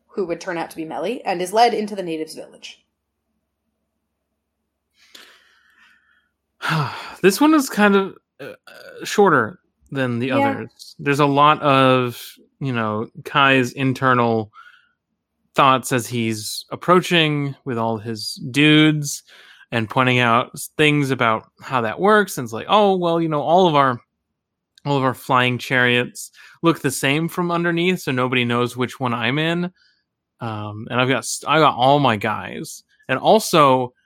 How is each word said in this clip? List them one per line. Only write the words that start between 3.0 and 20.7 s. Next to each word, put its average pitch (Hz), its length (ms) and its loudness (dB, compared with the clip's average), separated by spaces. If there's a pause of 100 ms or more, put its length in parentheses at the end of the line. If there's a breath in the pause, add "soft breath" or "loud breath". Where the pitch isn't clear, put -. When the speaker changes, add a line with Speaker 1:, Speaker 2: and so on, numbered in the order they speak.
Speaker 2:
<sighs> - 600 -6
This 202 180 2
one 302 140 4
is 285 160 2
kind 202 260 4
of, 196 200 0 (240)
uh, 135 140 -16 (500)
shorter 151 560 2 (320)
than 127 280 -2
the 127 80 -2
Speaker 1:
Yeah. 131 120 0
Speaker 2:
others. 131 600 -4
There's 143 200 0
a 151 60 4
lot 143 360 4
of, 131 580 2 (400)
you 135 140 -4
know, 110 360 -4 (160)
Kai's 135 480 2
internal 123 800 0 (1000 soft breath)
thoughts 131 380 4
as 117 160 -2
he's 113 640 -6
approaching 151 840 0 (100)
with 123 120 -6
all 113 200 -2
his 107 380 -10 (160)
dudes 151 720 2 (480 soft breath)
and 113 180 -4
pointing 127 300 2
out 120 360 2
s-, - 220 -14